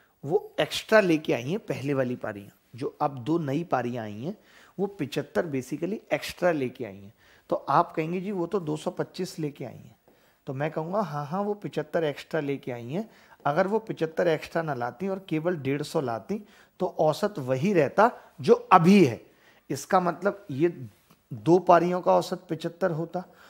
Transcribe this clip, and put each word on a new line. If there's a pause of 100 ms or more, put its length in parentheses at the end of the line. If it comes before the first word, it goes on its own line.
(240)
वो
एक्स्ट्रा
लेके
आई
हैं
पहले
वाली
पारियां। (260)
जो
अब
दो
नई
पारियां
आई
हैं, (420)
वो (140)
पचहत्तर
basically (140)
एक्स्ट्रा
लेके
आई
हैं। (380)
तो
आप
कहेंगे
जी,
वो
तो
दो
सौ
पच्चीस
लेके
आई
हैं, (500)
तो
मैं
कहूँगा
हाँ,
हाँ,
वो
पचहत्तर
एक्स्ट्रा
लेके
आई
हैं। (380)
अगर
वो
पचहत्तर
एक्स्ट्रा
ना
लाती
और
केवल
डेढ़
सौ
लाती, (380)
तो
औसत
वही
रहता (300)
जो (180)
अभी
है। (500)
इसका
मतलब
ये (640)
दो
पारियों
का
औसत
पचहत्तर
होता (260)